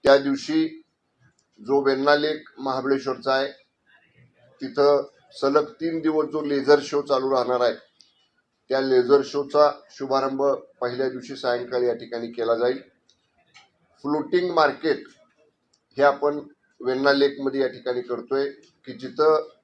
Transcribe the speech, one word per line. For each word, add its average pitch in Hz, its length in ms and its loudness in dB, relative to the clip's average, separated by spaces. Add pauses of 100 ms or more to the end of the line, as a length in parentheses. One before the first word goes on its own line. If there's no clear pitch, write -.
त्या 139 120 6
दिवशी 139 640 -2 (840)
जो 139 180 0
वेण्णा 139 320 4
लेक 151 320 -4 (100)
महाबळेश्वरचा 135 760 -2
आहे, 135 180 -2 (1080)
तिथं 143 460 2 (340)
सलग 147 320 0
तीन 160 280 -6
दिवस 156 240 0
जो 147 180 -6
लेझर 143 400 4
शो 143 200 -4
चालू 135 280 -2
राहणार 123 300 0
आहे, 120 140 2 (960)
त्या 135 120 -2
लेझर 131 440 4
शोचा 143 480 2 (180)
शुभारंभ 135 520 -4 (380)
पहिल्या 123 280 -4
दिवशी 123 280 -10
सायंकाळी 123 500 -2
या 117 80 0
ठिकाणी 117 320 -10
केला 117 280 -2
जाईल. 123 240 0 (1160)
फ्लोटिंग 151 580 -4
मार्केट 156 480 0 (920)
हे 135 60 2
आपण 143 380 2 (400)
वेण्णा 131 320 0
लेकमध्ये 139 480 0
या 131 60 2
ठिकाणी 123 340 -6
करतोय 123 500 -4 (360)
की 131 60 -14
जिथं 151 560 0 (160)